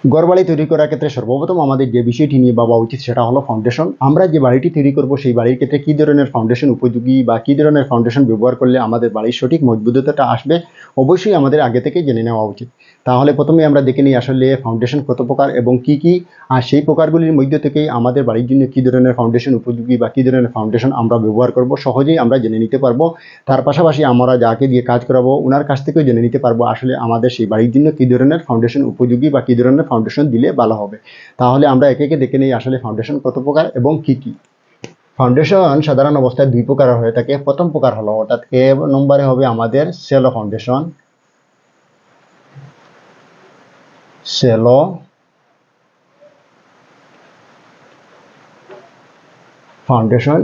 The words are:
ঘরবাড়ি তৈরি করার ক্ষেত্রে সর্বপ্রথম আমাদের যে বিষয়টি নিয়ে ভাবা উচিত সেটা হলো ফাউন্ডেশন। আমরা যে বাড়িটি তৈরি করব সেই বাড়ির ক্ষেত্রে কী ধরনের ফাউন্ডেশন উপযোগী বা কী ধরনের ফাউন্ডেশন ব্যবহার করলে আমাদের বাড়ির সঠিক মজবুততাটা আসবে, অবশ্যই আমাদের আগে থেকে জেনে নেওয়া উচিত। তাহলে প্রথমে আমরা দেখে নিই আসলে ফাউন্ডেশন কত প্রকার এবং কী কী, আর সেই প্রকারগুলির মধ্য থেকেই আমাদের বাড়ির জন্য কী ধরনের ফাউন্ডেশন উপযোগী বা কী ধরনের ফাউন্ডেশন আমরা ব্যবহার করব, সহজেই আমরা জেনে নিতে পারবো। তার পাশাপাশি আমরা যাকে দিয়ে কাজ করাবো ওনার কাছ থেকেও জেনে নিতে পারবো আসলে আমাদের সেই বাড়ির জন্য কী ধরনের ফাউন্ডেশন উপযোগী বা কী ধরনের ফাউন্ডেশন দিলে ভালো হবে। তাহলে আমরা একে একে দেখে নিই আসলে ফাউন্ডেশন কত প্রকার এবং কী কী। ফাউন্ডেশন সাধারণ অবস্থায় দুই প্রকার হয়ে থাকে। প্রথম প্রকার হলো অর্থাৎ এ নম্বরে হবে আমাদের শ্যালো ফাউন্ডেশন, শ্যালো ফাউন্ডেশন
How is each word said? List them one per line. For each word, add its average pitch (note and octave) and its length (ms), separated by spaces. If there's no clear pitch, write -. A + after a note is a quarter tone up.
ঘরবাড়ি E3+ 400
তৈরি D#3 220
করার D3+ 240
ক্ষেত্রে D3 200
সর্বপ্রথম C#3 500
আমাদের C3+ 320
যে B2 100
বিষয়টি C3+ 360
নিয়ে B2 200
ভাবা A#2 260
উচিত C3 160
সেটা A#2+ 280
হলো C3+ 200
ফাউন্ডেশন। A#2 380
আমরা D3+ 260
যে D#3+ 140
বাড়িটি C3+ 300
তৈরি C#3+ 240
করব C3+ 220
সেই C3 220
বাড়ির B2 200
ক্ষেত্রে C#3 200
কী D3+ 160
ধরনের D3 360
ফাউন্ডেশন A#2+ 400
উপযোগী B2 460
বা A2+ 100
কী C#3+ 160
ধরনের D3+ 340
ফাউন্ডেশন A#2+ 400
ব্যবহার A2+ 280
করলে B2+ 220
আমাদের A#2 380
বাড়ির A2+ 240
সঠিক D3+ 280
মজবুততাটা B2 560
আসবে, D3 220
অবশ্যই F3+ 440
আমাদের C#3 260
আগে A#2+ 140
থেকে D3 260
জেনে A2+ 220
নেওয়া A2 240
উচিত। A#2+ 160
তাহলে C3 320
প্রথমে E3 300
আমরা C#3+ 200
দেখে C#3 180
নিই C3+ 140
আসলে C3 260
ফাউন্ডেশন A#2 440
কত B2+ 200
প্রকার C#3 200
এবং B2 140
কী D3 180
কী, E3+ 100
আর B2+ 140
সেই C#3+ 200
প্রকারগুলির D#3+ 500
মধ্য C#3 160
থেকেই D3+ 220
আমাদের B2 300
বাড়ির A2+ 220
জন্য C3+ 120
কী C3 140
ধরনের B2+ 320
ফাউন্ডেশন A#2+ 420
উপযোগী A#2+ 420
বা A2 120
কী C3+ 120
ধরনের B2+ 280
ফাউন্ডেশন A2 360
আমরা A#2 240
ব্যবহার A2+ 320
করব, B2+ 140
সহজেই C#3 400
আমরা A#2+ 180
জেনে A2 220
নিতে A#2 200
পারবো। B2+ 200
তার C3 180
পাশাপাশি D3 340
আমরা B2 220
যাকে A2+ 260
দিয়ে B2 200
কাজ A#2+ 180
করাবো B2+ 220
ওনার C#3 220
কাছ C#3 180
থেকেও D#3+ 220
জেনে A#2 180
নিতে A#2+ 180
পারবো A#2 180
আসলে B2+ 200
আমাদের A#2 320
সেই A2+ 160
বাড়ির A2+ 220
জন্য D3 120
কী C3 140
ধরনের C#3 340
ফাউন্ডেশন A#2+ 360
উপযোগী B2 420
বা B2 120
কী B2 140
ধরনের C3+ 300
ফাউন্ডেশন A2+ 340
দিলে A#2 140
ভালো A2 200
হবে। G2+ 160
তাহলে B2+ 320
আমরা C3+ 200
একে C#3+ 140
একে D#3 160
দেখে C3 180
নিই C3+ 180
আসলে C3 260
ফাউন্ডেশন A2 400
কত C3+ 120
প্রকার D3 180
এবং C#3 120
কী C3+ 180
কী। - 100
ফাউন্ডেশন D3 580
সাধারণ C#3+ 340
অবস্থায় B2+ 300
দুই A#2+ 160
প্রকার C3 200
হয়ে A2+ 180
থাকে। C3 140
প্রথম C#3+ 280
প্রকার B2+ 240
হলো G#2+ 220
অর্থাৎ A2+ 200
এ - 20
নম্বরে C#3 360
হবে C3 140
আমাদের A2+ 300
শ্যালো C3 320
ফাউন্ডেশন, A2 440
শ্যালো A#2+ 540
ফাউন্ডেশন A#2+ 560